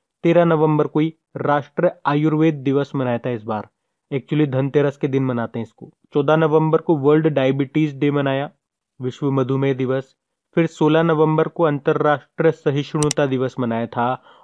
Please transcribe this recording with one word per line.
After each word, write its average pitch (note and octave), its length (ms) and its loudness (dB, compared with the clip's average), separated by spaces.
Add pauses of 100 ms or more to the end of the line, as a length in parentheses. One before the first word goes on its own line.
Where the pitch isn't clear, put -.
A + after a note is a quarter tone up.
(240)
तेरह E3+ 200 4
नवंबर D#3 420 2
को D#3 140 -2
ही D#3+ 120 0 (240)
राष्ट्रीय C#3+ 540 -2 (160)
आयुर्वेद D3+ 500 2
दिवस C#3 380 -2
मनाया B2+ 240 -2
था B2 120 -6
इस A#2 120 -6
बार, G#2+ 260 -8 (420)
actually D3+ 360 -2
धनतेरस C#3 500 0
के D3+ 120 -4
दिन C3+ 160 0
मनाते A#2 340 -4
हैं A2+ 60 -6
इसको। - 260 -20 (240)
चौदह D3 220 2
नवंबर D#3+ 440 2
को E3 180 0
वर्ल्ड D3+ 300 2
डायबिटीज C#3 720 0
डे C#3+ 120 0
मनाया, C#3 400 -2 (500)
विश्व B2+ 320 -4
मधुमेह C3+ 420 0
दिवस। C3 400 -6 (420)
फिर E3+ 120 2
सोलह D#3 340 2
नवंबर D#3 460 2
को E3+ 160 -2
अंतर्राष्ट्रीय D3 880 0
सहिष्णुता D3 720 -2
दिवस C3 320 -2
मनाया A#2 300 -4
था A#2+ 340 -4 (220)